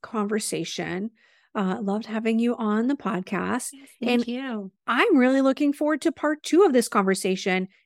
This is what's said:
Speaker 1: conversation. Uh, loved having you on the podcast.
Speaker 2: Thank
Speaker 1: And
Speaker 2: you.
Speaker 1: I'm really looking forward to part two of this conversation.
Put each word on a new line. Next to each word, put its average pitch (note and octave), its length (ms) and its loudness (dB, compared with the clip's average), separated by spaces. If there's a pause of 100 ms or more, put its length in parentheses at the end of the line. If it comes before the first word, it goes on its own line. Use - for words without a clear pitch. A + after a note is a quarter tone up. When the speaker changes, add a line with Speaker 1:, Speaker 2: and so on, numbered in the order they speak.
Speaker 1:
conversation. G3 1080 -4 (420)
Uh, F#3+ 260 -2
loved G#3+ 280 -4
having A3+ 320 -2
you A#3 160 0
on G#3+ 320 0
the C#4 80 0
podcast. F#3 720 -4 (320)
Speaker 2:
Thank A#3+ 100 0
Speaker 1:
And A#3+ 160 2
Speaker 2:
you. A#3+ 440 -8 (160)
Speaker 1:
I'm D#4+ 280 4
really C4 260 6
looking C4+ 300 2
forward D4 300 0
to E4 100 0
part D4+ 300 -2
two E4+ 220 4
of E4+ 100 4
this A#3+ 140 4
conversation. F#3+ 800 0 (180)